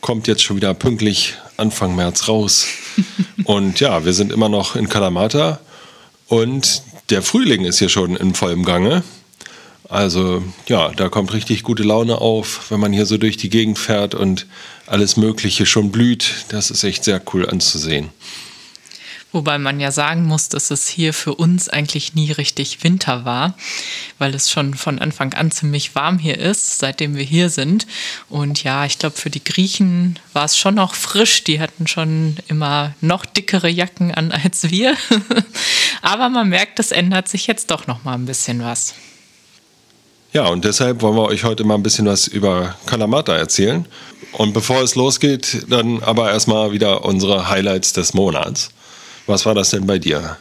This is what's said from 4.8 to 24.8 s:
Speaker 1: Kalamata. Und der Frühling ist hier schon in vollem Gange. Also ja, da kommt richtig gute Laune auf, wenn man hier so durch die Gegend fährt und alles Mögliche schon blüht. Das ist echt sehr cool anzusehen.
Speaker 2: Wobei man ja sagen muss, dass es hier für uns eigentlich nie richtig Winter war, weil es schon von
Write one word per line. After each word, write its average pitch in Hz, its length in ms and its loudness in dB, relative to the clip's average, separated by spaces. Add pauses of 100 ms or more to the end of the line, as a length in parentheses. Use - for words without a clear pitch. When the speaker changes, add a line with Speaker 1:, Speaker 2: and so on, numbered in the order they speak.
Speaker 1:
Kalamata. 110 720 0 (680)
Und 123 560 0 (260)
der 98 140 2
Frühling 151 400 2
ist 87 160 0
hier 92 100 2
schon 90 280 0
in 92 180 0
vollem 90 300 0
Gange. 95 380 2 (840)
Also 92 540 0 (240)
ja, 87 220 2
da 92 200 -2
kommt 98 240 -2
richtig 107 300 -2
gute 110 200 -2
Laune 113 360 2
auf, 110 500 -2
wenn 107 100 -2
man 104 120 2
hier 101 140 2
so 107 120 0
durch 107 200 0
die 98 120 -6
Gegend 107 300 2
fährt 104 340 0
und 95 320 0 (420)
alles 101 280 2
Mögliche 110 500 2
schon 104 260 2
blüht. 117 420 2 (160)
Das 107 200 -2
ist - 140 -2
echt - 220 -2
sehr 98 160 2 (120)
cool 92 140 2
anzusehen. 78 640 -2 (1200)
Speaker 2:
Wobei 151 240 0
man 139 220 -2
ja 139 120 -2
sagen 160 340 0
muss, 156 220 2
dass - 220 -4
es - 180 -2
hier 160 240 0
für 151 220 -4
uns 175 340 2
eigentlich 147 460 -4
nie 156 180 0
richtig - 520 -4
Winter 156 420 0
war, 131 300 -2 (640)
weil 139 160 0
es - 160 -2
schon 139 240 0
von 135 240 -4